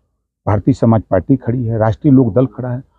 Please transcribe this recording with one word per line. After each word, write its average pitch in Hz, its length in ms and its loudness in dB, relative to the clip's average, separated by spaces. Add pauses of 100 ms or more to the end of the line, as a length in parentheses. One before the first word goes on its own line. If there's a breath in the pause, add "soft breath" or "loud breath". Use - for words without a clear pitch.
(460)
भारतीय 101 280 0
समाज 113 360 2
पार्टी 95 260 0
खड़ी 123 300 -6
है, 113 120 -4
राष्ट्रीय 113 360 0
लोक 123 200 2
दल 131 120 2
खड़ा 123 220 -10
है 123 140 -8 (160)